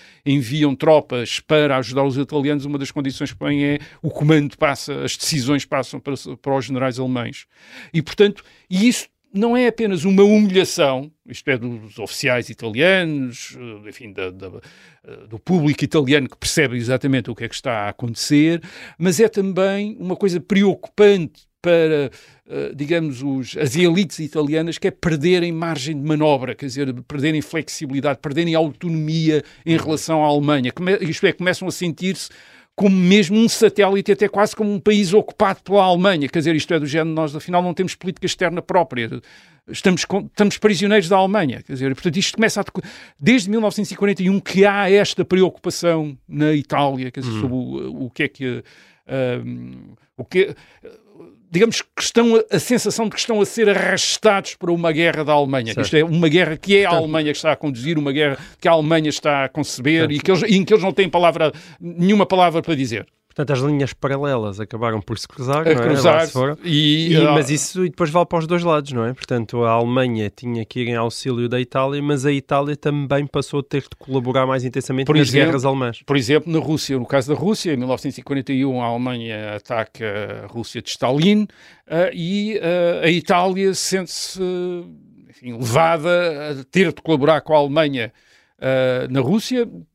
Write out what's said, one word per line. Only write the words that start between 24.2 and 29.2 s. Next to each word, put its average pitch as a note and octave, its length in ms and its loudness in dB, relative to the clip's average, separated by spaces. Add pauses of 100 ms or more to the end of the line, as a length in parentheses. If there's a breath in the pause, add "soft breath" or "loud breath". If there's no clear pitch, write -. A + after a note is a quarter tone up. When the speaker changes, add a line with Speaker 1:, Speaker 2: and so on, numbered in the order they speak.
Speaker 1:
que - 100 -4
é F3+ 40 0
perderem E3+ 600 0
margem D#3+ 500 -6
de C#3+ 60 -4
manobra, D3 480 2
quer C#3+ 120 -12
dizer, C3 260 -6 (120)
perderem D3+ 360 -2
flexibilidade, C#3 800 -6
perderem D#3+ 340 -2
autonomia D#3+ 880 0 (220 loud breath)